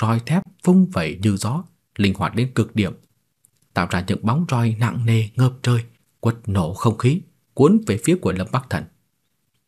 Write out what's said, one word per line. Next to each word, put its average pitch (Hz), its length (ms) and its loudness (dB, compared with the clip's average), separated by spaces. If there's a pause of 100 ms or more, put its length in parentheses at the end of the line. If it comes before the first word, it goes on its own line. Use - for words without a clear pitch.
roi 113 180 0
thép 156 240 -2 (200)
vung 185 220 6
vẩy 87 360 -4
như 101 160 2
gió, 135 260 -4 (320)
linh 101 180 2
hoạt - 220 -4
đến 127 200 -2
cực 113 200 0
điểm, 101 180 0 (800)
tạo 90 160 -2
ra 90 180 -4
những - 180 -4
bóng 143 240 0
roi 117 300 0
nặng 113 260 -2
nề 113 300 2
ngập 127 260 2
trời, 120 220 0 (360)
quật - 160 0 (100)
nổ 95 280 0
không 113 240 0
khí, 143 240 0 (320)
cuốn 190 340 6
về 98 160 0
phía 175 180 2
của 98 100 -2
Lâm 92 200 -4
Bắc - 180 -4
Thần. 151 140 -4 (840)